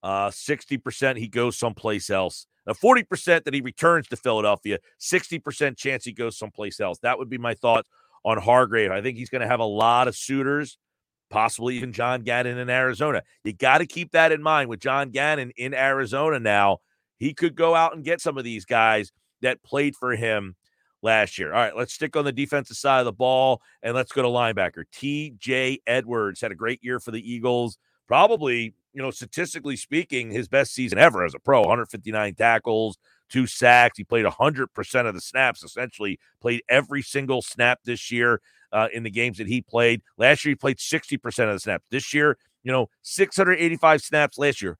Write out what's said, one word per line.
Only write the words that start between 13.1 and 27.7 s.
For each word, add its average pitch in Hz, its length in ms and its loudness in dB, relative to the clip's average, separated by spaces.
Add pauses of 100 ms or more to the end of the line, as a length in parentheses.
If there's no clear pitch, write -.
You 104 80 -6
gotta 135 340 4
keep 175 260 -10
that 160 200 6
in 151 100 -2
mind 151 260 2
with 113 120 -8
John 135 300 -2
Gannon 135 460 -2
in 131 180 -8
Arizona 135 640 0
now. 101 400 4 (400)
He 143 160 -4
could 170 200 -2
go 165 200 2
out 165 200 2
and 156 100 -14
get 170 160 -2
some 147 180 -4
of 127 60 -8
these 113 200 -10
guys 110 480 2 (300)
that 127 200 -2
played 143 340 -2
for 127 160 -4
him 107 440 -4 (460)
last 110 360 2
year. 82 140 -6
All 110 80 2
right, 104 160 -2
let's 123 180 -6
stick 151 200 -6
on 147 120 0
the 139 60 -4
defensive 135 440 -4
side 135 240 2
of 123 60 0
the 113 60 -4
ball, 127 500 2 (200)
and 120 120 -4
let's 127 180 -2
go 139 100 0
to 123 60 2
linebacker. 101 640 -2
T 147 460 -8
J 131 480 -2
Edwards 117 540 -2
had 113 120 -6
a - 20 -10
great 110 280 -6
year 123 180 -6
for 117 100 -14
the 113 220 -10
Eagles. 120 460 -2 (280)